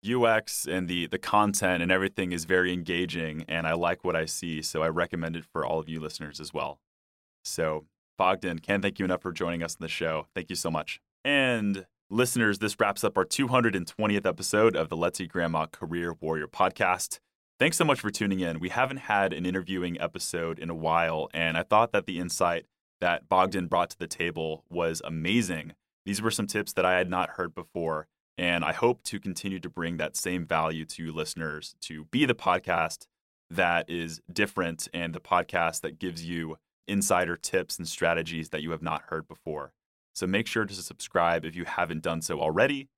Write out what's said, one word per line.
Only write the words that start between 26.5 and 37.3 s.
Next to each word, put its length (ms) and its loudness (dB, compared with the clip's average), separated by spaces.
that 120 2
I 140 6
had 100 0
not 220 0
heard 220 -6
before, 540 -4
and 260 2
I 80 0
hope 340 2
to 140 -6
continue 400 -6
to 100 -8
bring 280 -4
that 180 -4
same 300 -2
value 400 0
to 180 -12
you 80 -6
listeners, 680 -8
to 240 -12
be 200 2
the 100 4
podcast 720 0
that 400 2
is 320 -6
different 600 -2
and 200 -4
the 60 -8
podcast 600 0
that 180 -8
gives 240 -6
you 340 -6
insider 480 2